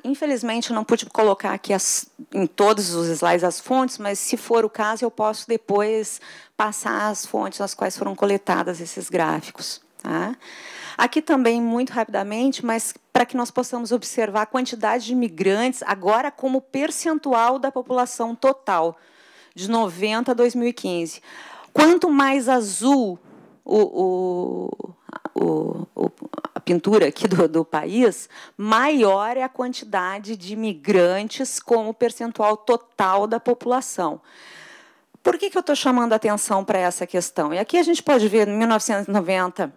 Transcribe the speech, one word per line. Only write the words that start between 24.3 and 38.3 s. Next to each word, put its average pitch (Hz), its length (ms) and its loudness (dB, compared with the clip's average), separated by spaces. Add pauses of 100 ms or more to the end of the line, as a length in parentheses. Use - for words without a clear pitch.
o, - 600 0
o, - 160 0 (440)
a - 60 -8
pintura 175 480 4
aqui - 180 -2
do, 180 220 4
do 160 160 2
país, 180 640 0 (280)
maior 220 800 2
é 262 60 0
a 262 60 -2
quantidade 214 880 -6
de 185 180 -12
imigrantes 202 1080 0
como 226 320 0
percentual 226 640 0
total 202 680 0
da 226 140 -2
população. 240 800 -2 (1000)
Por 339 140 4
que 392 140 -4
que - 80 -2
eu 359 40 0
tô 294 120 2
chamando 240 400 2
a - 20 4
atenção 208 480 0
pra 190 140 0
essa 180 280 0
questão? 170 460 -2
E 170 60 -2
aqui 196 180 -2
a 349 60 6
gente 330 200 2
pode 247 260 4
ver, 208 200 4